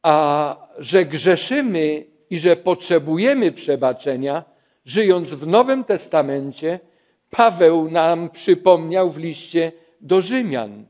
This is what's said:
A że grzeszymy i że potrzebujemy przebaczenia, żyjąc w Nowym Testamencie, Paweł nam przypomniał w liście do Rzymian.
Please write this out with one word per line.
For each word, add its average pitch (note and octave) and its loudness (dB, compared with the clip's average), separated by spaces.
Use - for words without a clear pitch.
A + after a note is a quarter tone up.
A D3+ 0
że E3+ 2
grzeszymy E3 -2
i E3+ -6
że E3+ 4
potrzebujemy F3 0
przebaczenia, C3+ -4
żyjąc F3+ 0
w D3 -10
Nowym B3+ 2
Testamencie, D#3 -4
Paweł E3+ 2
nam E3+ -2
przypomniał F3 2
w D3 -14
liście E3 -4
do F#3 2
Rzymian. C#3 -6